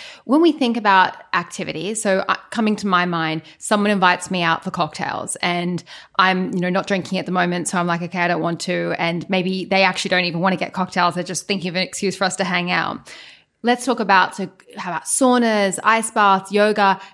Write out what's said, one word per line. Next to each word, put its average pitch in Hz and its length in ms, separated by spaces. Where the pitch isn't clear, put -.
When 277 160
we 339 100
think 240 260
about 196 360
activities, 175 680
so, 190 260
uh, 190 80
coming 214 280
to 202 100
my 180 180
mind, 160 380
someone 208 320
invites 185 400
me 180 100
out 165 220
for 185 80
cocktails - 720
and 175 400
I'm, 185 380
you 185 40
know, 175 100
not 180 180
drinking 185 320
at - 80
the 175 40
moment. 175 360
So 202 100
I'm 175 100
like, 170 140
"Okay, 180 180
I 175 80
don't 175 140
want 170 200
to." 170 360
And 170 320
maybe 185 360
they 190 180
actually 185 260
don't 180 160
even 170 160
want 185 120
to 185 60
get - 140
cocktails. 175 400
They're 175 100
just 175 240
thinking 185 220
of 165 60
an 185 80
excuse 190 320
for - 80
us 185 140
to 196 60
hang 180 280
out. - 360
Let's 240 220
talk 240 160
about, 190 380
so 190 120
how 190 140
about 160 120
saunas, 220 800
ice 226 280
baths, 196 380
yoga, 208 480